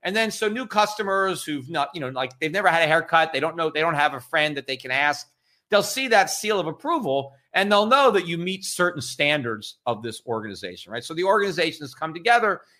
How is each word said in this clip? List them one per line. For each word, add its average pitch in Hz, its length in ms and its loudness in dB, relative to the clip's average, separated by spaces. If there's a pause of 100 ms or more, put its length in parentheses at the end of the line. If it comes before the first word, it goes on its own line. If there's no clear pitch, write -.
And 190 140 -4
then 220 140 0
so 214 180 -2
new 233 180 -4
customers 196 760 0
who've 143 240 -8
not, 151 260 -2
you 175 60 -8
know, 131 80 -4
like, 131 320 -6
they've 160 100 -2
never 190 180 2
had 165 140 4
a 160 40 4
haircut, 160 460 4
they 135 80 -2
don't 156 140 0
know, 160 160 -2
they 156 100 -2
don't 165 140 2
have 143 200 2
a 127 60 -8
friend 151 360 0
that 135 100 -8
they 135 100 -4
can 127 140 -12
ask, 143 380 0 (400)
they'll 202 140 4
see 262 260 -4
that 220 220 4
seal 214 280 -2
of 165 80 -2
approval 156 680 -2 (180)
and 196 180 2
they'll 208 160 6
know 262 240 6
that 185 160 2
you 170 120 -4
meet 190 260 -6
certain 175 380 -2
standards 127 840 -2
of 113 180 -2
this 113 220 -10
organization, 101 680 -8
right? 117 140 -8
So - 80 -12
the 165 120 -4
organization 185 580 0
has 135 120 -14
come 160 200 -8
together 214 480 2 (180)